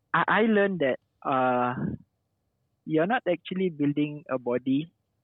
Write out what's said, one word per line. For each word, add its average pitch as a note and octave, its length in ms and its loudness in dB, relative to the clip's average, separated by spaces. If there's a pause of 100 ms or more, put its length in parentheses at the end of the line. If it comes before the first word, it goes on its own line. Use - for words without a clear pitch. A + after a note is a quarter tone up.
(140)
I, E3+ 120 2
I F#3+ 180 2
learned G3+ 360 2
that, C3+ 180 0 (240)
uh, B2+ 540 0 (1080)
you're D#3 220 2
not A#3+ 180 -2
actually F3+ 440 -2
building D3 560 -2
a C3 120 -4
body, B2+ 500 -2 (360)